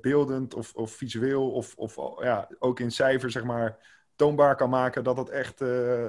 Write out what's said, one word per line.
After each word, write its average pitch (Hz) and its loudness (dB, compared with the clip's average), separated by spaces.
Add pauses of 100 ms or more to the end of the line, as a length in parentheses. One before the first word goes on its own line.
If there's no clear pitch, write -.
beeldend 131 0
of, - -10
of 113 -8
visueel 131 -2
of, 120 -6
of, - -10 (280)
ja, 117 -2 (100)
ook 123 0
in 120 -2
cijfers, 131 2
zeg 120 -4
maar, 117 -2 (380)
toonbaar 147 6
kan 127 0
maken, 127 2
dat 127 2
dat 131 -6
echt, 131 -6
eh, 123 0